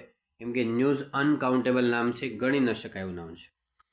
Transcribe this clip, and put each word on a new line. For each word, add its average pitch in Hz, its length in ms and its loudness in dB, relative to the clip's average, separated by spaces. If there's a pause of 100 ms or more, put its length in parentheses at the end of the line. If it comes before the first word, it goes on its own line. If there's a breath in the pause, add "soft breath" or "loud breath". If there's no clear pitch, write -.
(380)
કેમ 117 140 -8
કે 123 120 0
ન્યૂઝ 135 380 2 (120)
અનકાઉન્ટેબલ 127 760 2
નામ 120 220 0
છે, 127 160 -6
ગણી 123 320 0
ન 120 120 4
શકાય 104 300 -8
એવું 92 120 -6
નામ 85 200 -10
છે. - 180 -20 (400)